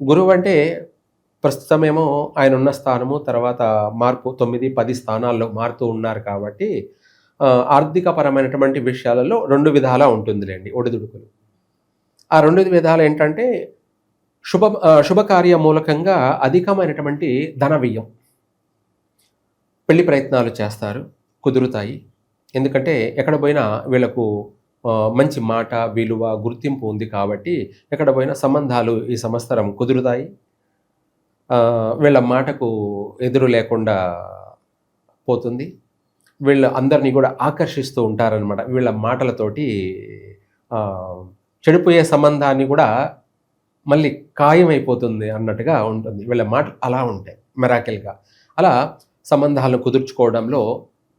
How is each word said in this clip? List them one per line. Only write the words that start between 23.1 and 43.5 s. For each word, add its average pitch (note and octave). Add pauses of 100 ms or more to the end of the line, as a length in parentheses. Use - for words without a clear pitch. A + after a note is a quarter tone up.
ఎక్కడ C#3+
పోయినా C#3
వీళ్ళకు A#2 (360)
ఆ, A2
మంచి C3+
మాట, A2+
విలువ, A2+
గుర్తింపు A#2+
ఉంది G#2+
కాబట్టి G#2 (220)
ఎక్కడ C#3
పోయినా C3
సంబంధాలు B2
ఈ A#2+
సంవత్సరం A2+
కుదురుతాయి. B2+ (1200)
ఆ, B2 (420)
వీళ్ళ C#3+
మాటకు B2+ (540)
ఎదురు B2+
లేకుండా G#2+ (1000)
పోతుంది. B2+ (640)
వీళ్ళ C3+
అందరినీ C3+
కూడా C3
ఆకర్షిస్తూ D3+
ఉంటారనమాట. A2
వీళ్ళ B2
మాటలతోటి, A2 (760)
ఆ, G#2+ (840)
చెడిపోయే E3+
సంబంధాన్ని C#3+
కూడా C#3 (720)